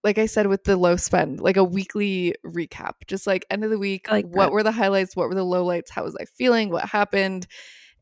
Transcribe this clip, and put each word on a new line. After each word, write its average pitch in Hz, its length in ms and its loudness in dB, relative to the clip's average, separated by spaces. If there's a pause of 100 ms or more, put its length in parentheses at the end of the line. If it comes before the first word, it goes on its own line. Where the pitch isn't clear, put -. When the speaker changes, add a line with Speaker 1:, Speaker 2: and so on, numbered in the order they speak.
Speaker 1:
like 208 120 2
I 220 100 2
said, 214 200 2
with 196 160 0
the 196 140 2
low 180 200 4
spend, 156 440 0
like, 185 160 2
a 196 80 6
weekly 190 680 -2 (140)
recap, 165 460 -8 (160)
just, 190 180 -6
like, 190 240 0
end 208 140 -4
of 220 60 -2
the 220 100 0
week, 196 280 -4
Speaker 2:
I 220 40 -4
like 202 140 2
Speaker 1:
what 185 200 2
Speaker 2:
that. 143 60 0
Speaker 1:
were 214 100 2
the 214 80 2
highlights? 196 460 0
What 160 120 0
were 180 60 -4
the 190 100 -2
lowlights? 180 460 -2
How - 140 -8
was - 160 -8
I - 40 -12
feeling? 233 460 0
What 170 180 -4
happened? 190 600 -2 (540)